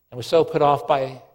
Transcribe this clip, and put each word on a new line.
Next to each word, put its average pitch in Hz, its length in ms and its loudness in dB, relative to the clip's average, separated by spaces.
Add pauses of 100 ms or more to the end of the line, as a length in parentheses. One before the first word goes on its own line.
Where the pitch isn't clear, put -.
(100)
and 120 60 -18
was 120 100 -10
so 165 180 2
put 160 180 -4
off 143 260 2
by 131 340 0 (120)